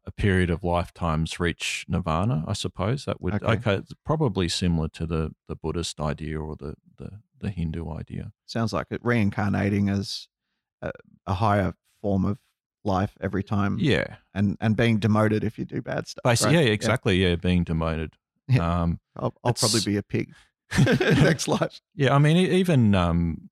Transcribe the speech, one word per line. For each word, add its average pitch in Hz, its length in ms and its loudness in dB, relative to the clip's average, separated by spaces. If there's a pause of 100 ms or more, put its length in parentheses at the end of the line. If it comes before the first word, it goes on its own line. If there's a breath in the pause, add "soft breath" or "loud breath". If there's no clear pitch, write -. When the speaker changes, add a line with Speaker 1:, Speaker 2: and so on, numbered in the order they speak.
Speaker 1:
a 92 60 -12
period 92 380 2
of 85 140 -2
lifetimes 85 760 -2
reach - 480 -4
nirvana, 87 600 -2
I 98 60 -4
suppose. 101 520 -6
That - 160 -6
would, 90 140 -2
Speaker 2:
Okay. 101 180 -4
Speaker 1:
okay, 113 220 0
it's - 180 -8 (120)
probably 104 440 0
similar 82 400 0
to - 160 -8
the, 80 260 -2 (160)
the 80 80 -8
Buddhist 80 440 -6
idea 76 400 -4
or 78 180 -8
the, 73 180 -10 (220)
the, 107 240 -14 (180)
the - 100 -6
Hindu 82 420 -6
idea. - 420 -10 (120)
Speaker 2:
Sounds 113 280 -4
like 82 180 -4
it, - 120 -6
reincarnating 101 840 0
as 98 380 -4 (540)
a, 85 100 -8 (340)
a 95 100 -2
higher 101 380 2 (280)
form 98 240 0
of 101 120 -2 (460)
life 98 380 -2
every 95 220 -2
time. 101 360 -2
Speaker 1:
Yeah. 107 380 0 (160)
Speaker 2:
And, 98 260 0
and 110 160 0
being 117 240 2
demoted 107 440 2
if 107 140 -6
you 120 80 -6
do 139 160 -8
bad 135 260 -8
stuff, - 180 -10
Speaker 1:
Basi-, 117 200 2
Speaker 2:
right? 107 80 4
Speaker 1:
yeah, 170 60 6
yeah, 151 80 4
Speaker 2:
Yeah. 110 60 4
Speaker 1:
exactly, 107 500 2
yeah, 87 120 4
being 90 280 2
demoted. 80 500 -4 (360)
Speaker 2:
Yeah. 85 320 2
Speaker 1:
Um, 85 180 0 (160)
Speaker 2:
I'll, 123 180 -4 (100)
I'll 117 100 0
probably 113 240 0
Speaker 1:
it's 98 80 0
Speaker 2:
be 104 120 0
a 101 60 -2
pig - 300 -6 (200)
<laughs> - 240 -8
next 147 720 4
life. - 320 -2 (160)
Speaker 1:
Yeah, 139 180 2
I 139 40 6
mean, 151 180 6
e-, 180 160 2
even, 156 420 4
um, 85 580 0